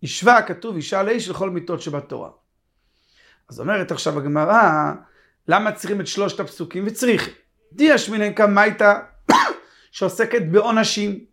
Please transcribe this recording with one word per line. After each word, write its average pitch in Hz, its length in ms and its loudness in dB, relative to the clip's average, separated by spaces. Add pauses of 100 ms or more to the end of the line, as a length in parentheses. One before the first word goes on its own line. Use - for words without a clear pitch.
השווה 214 380 4
כתוב 208 340 -8
אישה 190 280 -4
לאיש 214 260 -2
לכל 190 200 -4
מיתות 175 320 -6
שבתורה. 143 480 -10 (1200)
אז 123 100 -20
אומרת 185 320 -4
עכשיו 151 260 -4
הגמרא, 151 760 2 (560)
למה 202 240 2
צריכים 202 300 -6
את 170 60 -8
שלושת - 320 -4
הפסוקים? 170 480 -8
וצריך. 226 420 0 (440)
די 285 220 6
אשמינן 208 380 -2
קמייתא, 208 600 4 (380)
<coughs> - 40 6 (560)
שעוסקת 220 500 -2
בעונשים. 208 760 0 (140)